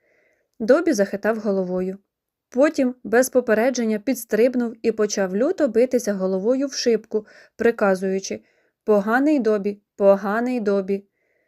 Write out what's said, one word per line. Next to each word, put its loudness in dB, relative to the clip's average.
Добі 4
захитав -2
головою. -4
Потім, 2
без 2
попередження, 0
підстрибнув -2
і 0
почав -2
люто 0
битися 0
головою -2
в -8
шибку, -2
приказуючи: -2
«Поганий 2
Добі, -2
поганий 2
Добі». -2